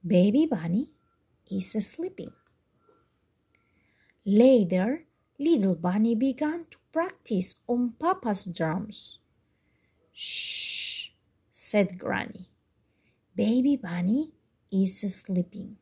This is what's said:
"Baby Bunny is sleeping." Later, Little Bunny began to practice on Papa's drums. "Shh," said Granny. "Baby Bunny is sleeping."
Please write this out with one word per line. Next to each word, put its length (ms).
"Baby 400
Bunny 440
is 220
sleeping." 600
Later, 800
Little 380
Bunny 400
began 500
to 120
practice 640
on 320
Papa's 460
drums. 760
"Shh," 1000
said 480
Granny. 500
"Baby 400
Bunny 560
is 300
sleeping." 800